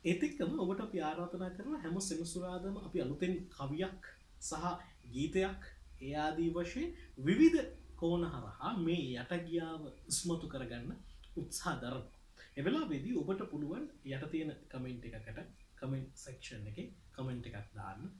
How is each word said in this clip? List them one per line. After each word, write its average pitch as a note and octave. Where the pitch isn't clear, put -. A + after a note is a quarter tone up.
ඒත් F3
එක්කම -
ඔබට F#3+
අපි G#3+
ආරාධනා F3
කරනවා G3+
හැම E3
සෙනසුරාදාම F3+
අපි -
අලුතෙන් D3
කවියක් D#3+
සහ D#3+
ගීතයක් E3
ඒ C3+
ආදී D#3
වශයෙන් F3
විවිධ C#4+
කෝණ E3+
හරහා C#3+
මේ E3+
යටගියාව D#3+
ඉස්මතු E3
කරගන්න A#2+
උත්සාහ -
දරනවා. B2
ඒ C#3
වෙලාවේදී G#3+
ඔබට F3+
පුළුවන් D#3
යට C3+
තියෙන D#3
කමෙන්ට් B2+
එකකට, A2
කමෙන්ට් C3+
සෙක්ෂන් A#2
එකේ A2
කමෙන්ට් B2+
එකක් G#2+
දාන්න. G2